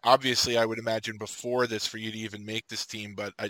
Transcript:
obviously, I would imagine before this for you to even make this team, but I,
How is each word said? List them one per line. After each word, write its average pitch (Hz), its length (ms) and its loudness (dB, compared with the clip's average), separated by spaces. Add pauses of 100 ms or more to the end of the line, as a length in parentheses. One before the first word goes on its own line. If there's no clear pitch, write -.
obviously, 127 520 6
I 113 80 6
would 113 140 -2
imagine 113 380 -2
before 120 500 0
this 110 180 -2
for - 120 -6
you 110 120 -6
to 107 80 -8
even 104 280 -8
make 110 220 -6
this - 180 -8
team, 104 300 -10
but 101 220 -6
I, 107 120 -6